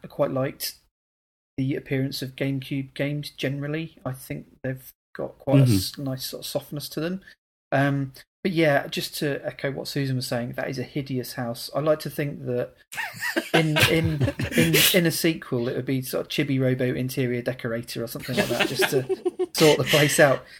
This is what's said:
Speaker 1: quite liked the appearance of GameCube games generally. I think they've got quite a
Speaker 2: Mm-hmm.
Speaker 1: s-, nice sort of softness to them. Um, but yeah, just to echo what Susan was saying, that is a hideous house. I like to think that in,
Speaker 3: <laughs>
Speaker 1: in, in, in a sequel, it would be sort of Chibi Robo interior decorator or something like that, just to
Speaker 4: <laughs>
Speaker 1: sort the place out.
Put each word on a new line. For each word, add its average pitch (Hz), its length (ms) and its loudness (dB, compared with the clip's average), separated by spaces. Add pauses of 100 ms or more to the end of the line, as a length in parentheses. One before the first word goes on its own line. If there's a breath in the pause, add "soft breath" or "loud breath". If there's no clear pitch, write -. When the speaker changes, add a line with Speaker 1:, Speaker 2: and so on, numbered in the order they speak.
Speaker 1:
quite - 220 0
liked 135 440 -4 (840)
the 135 180 0
appearance 135 460 -4
of 131 140 -8
GameCube 135 580 -4
games 147 380 -4
generally. 143 720 -6
I 127 80 -4
think 147 340 -12 (160)
they've 131 280 -8 (240)
got - 240 -8
quite 139 220 6
a - 20 8
Speaker 2:
Mm-hmm. 120 120 6
Speaker 1:
s-, - 220 -2
nice 131 280 -6
sort - 160 -10
of - 60 -12
softness - 420 -8
to - 100 -10
them. 175 220 -4 (520 loud breath)
Um, 139 400 0 (300 loud breath)
but 190 80 0
yeah, 156 360 4
just - 320 -6
to 147 260 -2
echo 143 260 -6
what 156 160 -8
Susan 135 300 -2
was 123 100 -4
saying, 123 260 -4
that 127 160 -4
is 135 80 -6
a 127 60 -4
hideous 127 500 -6
house. 120 400 -6
I 143 60 -2
like 156 220 2
to 151 80 -6
think 143 360 -6
that 123 280 -2 (800 soft breath)
in, 156 240 4
Speaker 3:
<laughs> - 120 6
Speaker 1:
in, 160 440 2 (240)
in, 165 180 6 (180)
in 175 120 6
a 160 60 2
sequel, 147 580 0
it 143 80 -4
would 127 80 -4
be 131 160 0
sort - 240 -4
of - 40 -12
Chibi 139 300 0
Robo 127 340 2
interior 127 480 -2
decorator 120 600 -4
or 117 40 -4
something - 280 -8
like - 120 2
that, - 200 0
just 139 240 0
to 131 140 2
Speaker 4:
<laughs> 359 480 -4
Speaker 1:
sort 151 240 8
the 131 80 0
place 147 340 4
out. 139 200 6 (200 loud breath)